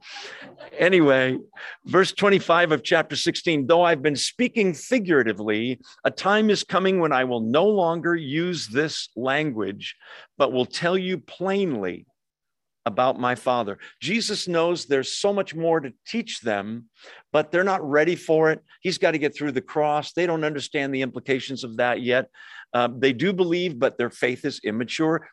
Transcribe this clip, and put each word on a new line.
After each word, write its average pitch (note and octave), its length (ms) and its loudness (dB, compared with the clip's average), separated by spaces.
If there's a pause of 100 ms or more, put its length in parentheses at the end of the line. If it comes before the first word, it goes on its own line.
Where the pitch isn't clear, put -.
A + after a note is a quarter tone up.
(760)
Anyway, C3+ 640 4 (460)
verse F3 260 2
twenty-five F3 600 2
of D3+ 120 0
chapter D#3 320 0
sixteen, D3+ 500 -2
"Though E3 160 6
I've E3+ 220 2
been D3 120 2
speaking G#3 600 0
figuratively, A#2+ 1040 0 (240)
a C3 80 2
time G#3 400 2
is F#3+ 120 0
coming F#3+ 360 2
when D#3+ 120 2
I B2+ 120 2
will B2 180 -2
no B2+ 240 2
longer E3+ 500 2
use D#3 520 -4
this C3+ 480 -2
language, A#2 800 -4 (420)
but C3 140 2
will B2+ 160 0
tell F3 280 -2
you F#3 220 -2
plainly D3 880 -4 (800)
about B2 340 0
my B2 140 0
Father." A#2+ 460 -2 (200)
Jesus G3 480 -4
knows E3+ 380 0
there's C3+ 320 -2
so G3+ 160 0
much F#3+ 220 -4
more E3 240 0
to C#3 120 -10 (140)
teach - 360 -8
them, A2 480 -4 (440)
but D3+ 180 2
they're F3 120 2
not G3 180 0
ready D3+ 340 2
for D#3+ 360 2
it. D#3+ 120 -4 (180)
He's F3+ 180 -4
gotta E3 180 2
get C#3+ 180 -2
through D3 180 -4
the B2+ 80 -2
cross. D3+ 520 -2
They F3 140 0
don't E3 160 -2
understand C#3 500 -4
the C3 80 -2
implications B2+ 640 -4
of A2+ 140 -12
that A#2+ 260 0
yet. B2 260 0 (420)
Uh, A#2+ 240 2
they C3 180 2
do D#3 200 0
believe, F3 460 -2
but B2+ 180 0
their - 140 -2
faith B2+ 340 -4
is C3+ 180 -6
immature. B2+ 680 -2